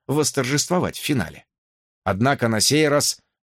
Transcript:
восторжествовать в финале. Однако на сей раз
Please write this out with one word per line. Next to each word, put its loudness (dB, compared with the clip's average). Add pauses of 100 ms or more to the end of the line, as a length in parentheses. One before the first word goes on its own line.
восторжествовать -2
в -10
финале. -4 (580)
Однако 0
на 0
сей 4
раз 0 (260)